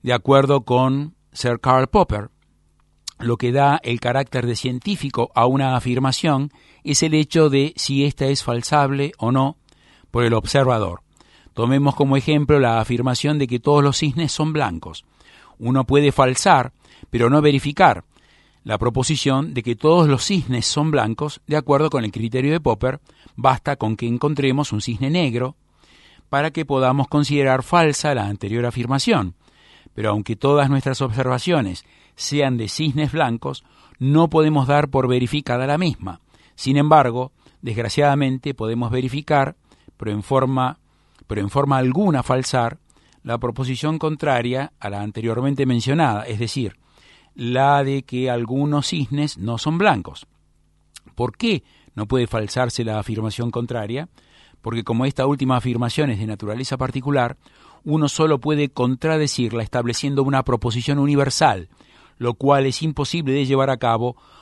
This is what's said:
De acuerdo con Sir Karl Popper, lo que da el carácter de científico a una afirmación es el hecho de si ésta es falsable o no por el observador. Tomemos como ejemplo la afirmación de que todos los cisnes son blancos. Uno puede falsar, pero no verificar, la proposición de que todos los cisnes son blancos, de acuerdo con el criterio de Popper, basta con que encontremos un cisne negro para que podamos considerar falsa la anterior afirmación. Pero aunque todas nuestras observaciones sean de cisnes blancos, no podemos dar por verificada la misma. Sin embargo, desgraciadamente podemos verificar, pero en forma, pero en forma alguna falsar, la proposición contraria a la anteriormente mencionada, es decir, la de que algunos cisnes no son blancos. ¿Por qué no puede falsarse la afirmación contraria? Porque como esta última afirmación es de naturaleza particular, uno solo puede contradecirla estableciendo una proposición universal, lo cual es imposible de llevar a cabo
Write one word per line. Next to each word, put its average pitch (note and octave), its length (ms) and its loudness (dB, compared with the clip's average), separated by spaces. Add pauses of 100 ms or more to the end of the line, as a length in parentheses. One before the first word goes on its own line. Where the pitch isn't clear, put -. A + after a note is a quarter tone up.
De B2 80 -2
acuerdo C3+ 500 4
con C3 540 0 (160)
Sir A#2+ 300 -4
Karl C3 260 4
Popper, G#2+ 420 0 (880)
lo A#2 180 -2
que A#2+ 140 -2
da C#3 320 4
el A#2+ 160 -4
carácter B2+ 460 -2
de A#2+ 100 -2
científico B2+ 800 -4
a A#2 100 4
una C3 300 2
afirmación C3 760 0 (320)
es C#3+ 200 0
el D#3+ 100 2
hecho D#3 360 4
de C#3 260 2
si C#3 300 0
ésta C#3+ 220 -2
es C#3 160 -2
falsable C#3 760 0
o A2+ 140 0
no C3+ 260 2 (540)
por A#2+ 120 2
el A2+ 100 2
observador. A2+ 680 0 (520)
Tomemos C3+ 420 2
como C#3 220 2
ejemplo D3 420 2
la A#2 200 2
afirmación B2 600 -2
de C3+ 80 0
que B2 120 -4
todos D3 240 4
los C#3 140 2
cisnes D3 340 -2
son D#3 220 -2
blancos. F2+ 520 -6 (520)
Uno B2 280 0
puede C#3+ 260 4
falsar, C3 600 4 (380)
pero A#2 200 2
no D3 120 6
verificar, C#3+ 640 4 (600)
la G#2+ 140 -4
proposición C3+ 760 0
de B2 100 -6
que A#2+ 120 -2
todos D#3+ 320 6
los C3+ 180 2
cisnes B2+ 400 -2
son D#3 260 0
blancos, C3 560 -2
de D3 80 -2
acuerdo D3 340 2
con C3+ 140 0
el G#2+ 80 -4
criterio A#2+ 400 -2
de E3 80 0
Popper, B2+ 400 -2 (360)
basta C3 420 0
con A2 180 -2
que A#2+ 120 -6
encontremos C#3 680 0
un G#2 80 -2
cisne B2+ 280 -4
negro C3 460 -2 (720)
para D3 220 0
que D#3+ 140 -4
podamos C3 420 2
considerar C#3 560 0
falsa D#3 500 2
la A2 140 -2
anterior G#2 380 -4
afirmación. A#2+ 720 0 (580)
Pero G#2+ 160 -2
aunque G#2+ 260 -2
todas C#3+ 340 2
nuestras C3+ 320 -2
observaciones B2+ 840 -2 (300)
sean C#3 420 -2
de A2 100 -6
cisnes D3 460 -2
blancos, C3+ 500 -4 (360)
no D3+ 300 4
podemos D3+ 380 2
dar C#3+ 220 2
por C3 180 0
verificada B2+ 580 -2
la C#3+ 120 0
misma. G#2+ 420 -4 (360)
Sin C3+ 200 0
embargo, C#3 560 4 (300)
desgraciadamente C3 920 0
podemos A#2 380 -4
verificar, C3+ 640 -2 (400)
pero - 160 -8
en G#2 120 -4
forma, C3 560 0 (460)
pero G#2 140 -6
en G2+ 100 -4
forma C#3 280 0
alguna C3+ 440 2
falsar, B2+ 580 -2 (440)
la A#2 140 -6
proposición C3 600 -4
contraria C#3 840 -2
a G#2 100 -8
la G2+ 120 -6
anteriormente A#2 640 -4
mencionada, B2+ 580 0
es A2 160 -8
decir, A#2 360 -6 (600)
la C3+ 480 2
de C3+ 180 -2
que B2+ 300 -4
algunos C3+ 560 -2
cisnes D3 500 -4
no A2+ 220 -6
son D#3 180 -4
blancos. F3 480 0 (880)
¿Por A#2 240 -4
qué A3 260 0 (300)
no G#2 140 -6
puede B2 180 2
falsarse A#2 580 -4
la A2 140 -4
afirmación A2 540 -4
contraria? A#2+ 580 -6 (520)
Porque A2+ 220 -6
como A#2+ 220 0
esta C3+ 220 0
última C3+ 280 0
afirmación B2 540 -2
es A2+ 80 -2
de G#2 80 -6
naturaleza A2 520 -8
particular, C3 600 -2 (460)
uno D3+ 260 0
solo D#3 300 2
puede D3 300 0
contradecirla B2+ 920 -2
estableciendo B2 600 -2
una C3+ 200 2
proposición B2 540 0
universal, C#3 720 2 (480)
lo A#2+ 160 -2
cual C#3 320 2
es C3 160 -2
imposible D3+ 520 -2
de C#3 120 0
llevar C3+ 240 0
a C3 80 -2
cabo A#2 400 -2 (240)